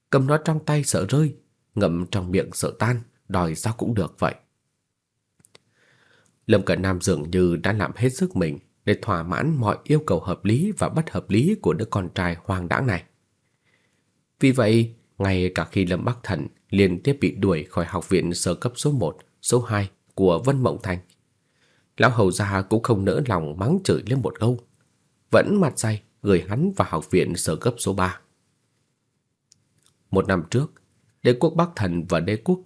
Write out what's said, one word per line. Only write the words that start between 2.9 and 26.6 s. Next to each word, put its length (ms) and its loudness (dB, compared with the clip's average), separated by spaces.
đòi 280 -2
sao 220 -4
cũng 160 -4
được 260 -4
vậy. 160 -2
Lâm 180 4
Cận 180 0
Nam 200 -2
dường 300 -2
như 240 4
đã 180 -2
làm 220 -2
hết 140 0
sức 260 -4
mình 240 -2
để 160 2
thỏa 220 -2
mãn 320 -2
mọi 280 0
yêu 240 2
cầu 120 2
hợp 260 -6
lý 320 2
và 120 0
bất 200 -2
hợp 200 -8
lý 320 4
của 120 2
đứa 120 -2
con 300 -4
trai 280 -2
hoang 240 -4
đãng 200 0
này. 160 -2
Vì 120 4
vậy, 440 2
ngay 380 0
cả 160 -2
khi 140 2
Lâm 200 -2
Bắc 180 -2
Thần 240 -4
liên 340 2
tiếp 180 0
bị 100 2
đuổi 320 0
khỏi 220 -4
học 240 -8
viện 240 2
sơ 220 -2
cấp 200 -6
số 160 0
một, 260 -2
số 200 2
hai 280 -2
của 300 4
Vân 180 0
Mộng 200 0
Thành, 160 -4
lão 120 4
hầu 220 2
gia 300 -2
cũng 220 0
không 220 0
nỡ 220 0
lòng 300 -2
mắng 260 0
chửi 220 0
lên 160 -2
một 180 -6
câu, 200 0
vẫn 300 4
mặt 180 0
dày 220 -2
gửi 260 2
hắn 240 0